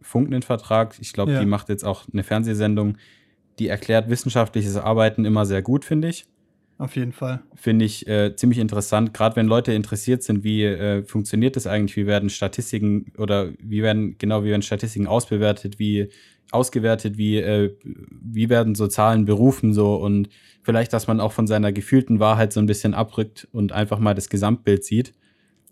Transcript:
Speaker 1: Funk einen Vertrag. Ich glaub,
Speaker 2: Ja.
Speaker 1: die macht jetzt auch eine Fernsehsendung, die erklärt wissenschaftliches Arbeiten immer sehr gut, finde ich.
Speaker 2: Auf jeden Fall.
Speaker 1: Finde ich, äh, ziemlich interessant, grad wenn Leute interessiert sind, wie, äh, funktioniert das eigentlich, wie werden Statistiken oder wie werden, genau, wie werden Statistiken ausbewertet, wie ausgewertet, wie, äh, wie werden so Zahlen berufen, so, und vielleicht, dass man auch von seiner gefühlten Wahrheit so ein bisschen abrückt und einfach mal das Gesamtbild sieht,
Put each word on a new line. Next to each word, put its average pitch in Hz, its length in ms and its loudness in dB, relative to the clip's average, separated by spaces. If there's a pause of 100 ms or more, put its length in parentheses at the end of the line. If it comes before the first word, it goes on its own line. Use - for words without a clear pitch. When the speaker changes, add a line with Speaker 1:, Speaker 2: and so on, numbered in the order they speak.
Speaker 1:
Funk 127 260 -2
einen 127 160 -2
Vertrag. 113 580 -2
Ich - 100 -14
glaub, 101 160 -2
Speaker 2:
Ja. 135 140 0
Speaker 1:
die 104 40 0
macht 101 220 0
jetzt 101 160 -4
auch 98 300 -6
eine 101 100 -2
Fernsehsendung, 107 760 0 (600)
die 110 80 -2
erklärt 110 420 0
wissenschaftliches 110 680 -2
Arbeiten 110 480 2
immer 107 200 2
sehr 98 160 0
gut, 123 220 -2
finde 156 240 -2
ich. - 180 -8 (540)
Speaker 2:
Auf 135 160 -10
jeden 123 160 -4
Fall. 127 300 -8 (120)
Speaker 1:
Finde 110 320 2
ich, - 220 -6
äh, 104 280 0
ziemlich 123 240 2
interessant, 107 540 0
grad 110 220 0
wenn 113 100 2
Leute 113 280 2
interessiert 110 500 -2
sind, 104 220 -2
wie, 107 180 0
äh, 101 400 -2
funktioniert 110 520 -2
das 120 120 -4
eigentlich, 101 300 -2
wie 101 100 -2
werden 101 220 2
Statistiken 104 880 -4
oder 101 420 -2
wie 107 240 -4
werden, 107 340 0
genau, 107 260 0
wie 107 60 0
werden 104 140 0
Statistiken 104 420 -4
ausbewertet, 104 760 -2
wie 104 300 -2 (420)
ausgewertet, 113 640 0
wie, 107 200 0
äh, 104 460 0
wie - 640 -6
werden 117 240 2
so 104 140 0
Zahlen 110 380 4
berufen, 107 480 4
so, 104 220 4
und 101 340 0 (340)
vielleicht, 117 300 0
dass 117 140 -2
man 110 120 2
auch 107 120 -2
von 113 140 0
seiner 104 260 0
gefühlten 110 480 2
Wahrheit 110 340 4
so 107 60 0
ein 104 60 4
bisschen 104 300 0
abrückt 110 560 -4
und 104 200 -2
einfach 107 280 -2
mal 104 160 2
das 98 140 -6
Gesamtbild 104 540 2
sieht, 117 300 -2 (580)